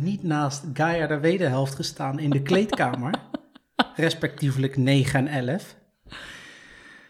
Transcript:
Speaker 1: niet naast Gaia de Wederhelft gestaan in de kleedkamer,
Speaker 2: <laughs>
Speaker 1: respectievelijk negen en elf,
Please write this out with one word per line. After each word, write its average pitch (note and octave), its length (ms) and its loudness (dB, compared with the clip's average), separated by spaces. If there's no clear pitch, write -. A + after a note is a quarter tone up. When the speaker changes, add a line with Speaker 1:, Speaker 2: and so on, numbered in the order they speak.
Speaker 1:
niet G3 200 -2
naast D3 500 0
Gaia D#3+ 340 0
de D3+ 140 0
Wederhelft C#3 540 2
gestaan C#3 440 -6
in D3+ 120 0
de C#3 120 2
kleedkamer, D#3+ 720 0
Speaker 2:
<laughs> - 400 -4
Speaker 1:
respectievelijk C#3+ 800 0
negen C3+ 500 4
en C3+ 220 -2
elf, - 280 -6